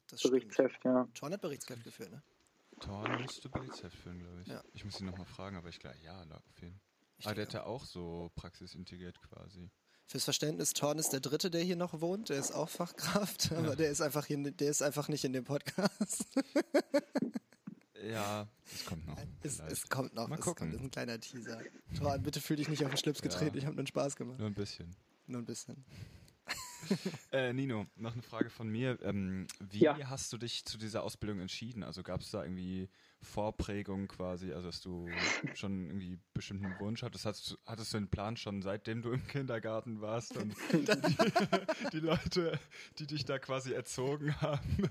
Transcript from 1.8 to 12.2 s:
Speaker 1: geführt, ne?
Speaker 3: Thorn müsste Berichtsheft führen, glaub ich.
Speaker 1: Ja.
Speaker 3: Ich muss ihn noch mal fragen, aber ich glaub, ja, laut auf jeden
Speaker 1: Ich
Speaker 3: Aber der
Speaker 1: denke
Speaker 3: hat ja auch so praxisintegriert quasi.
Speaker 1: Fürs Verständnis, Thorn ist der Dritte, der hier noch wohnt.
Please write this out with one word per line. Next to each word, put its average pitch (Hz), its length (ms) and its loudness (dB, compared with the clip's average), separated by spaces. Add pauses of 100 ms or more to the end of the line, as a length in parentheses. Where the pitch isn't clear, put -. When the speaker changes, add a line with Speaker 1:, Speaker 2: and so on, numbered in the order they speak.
Speaker 1:
geführt, 113 260 -10
ne? 139 120 -14 (560)
Speaker 3:
Thorn 113 440 0
müsste - 260 -8
Berichtsheft 127 480 -6
führen, 90 220 -10
glaub 87 240 -12
ich. 92 60 -12
Speaker 1:
Ja. 120 140 -10 (120)
Speaker 3:
Ich 107 100 -14
muss 101 160 -6
ihn 98 60 -4
noch 92 100 -4
mal 92 80 -8
fragen, 98 320 -8
aber 85 140 -10
ich - 100 -12
glaub, 65 140 -12 (100)
ja, 87 200 -12
laut 78 220 -14
auf - 140 -20
jeden 90 180 -12 (380)
Speaker 1:
Ich - 100 -14
Speaker 3:
Aber 107 100 -2
der 104 100 -2
Speaker 1:
denke 113 120 -6
Speaker 3:
hat - 60 -6
ja 95 60 -4
auch 123 160 -6
so 85 480 -6
praxisintegriert 90 880 -12
quasi. 90 480 -14 (340)
Speaker 1:
Fürs - 200 -2
Verständnis, 151 500 2
Thorn 147 240 4
ist 151 160 2
der 135 60 2
Dritte, 147 300 2
der 170 120 2
hier 180 140 4
noch 170 260 0
wohnt. 190 260 0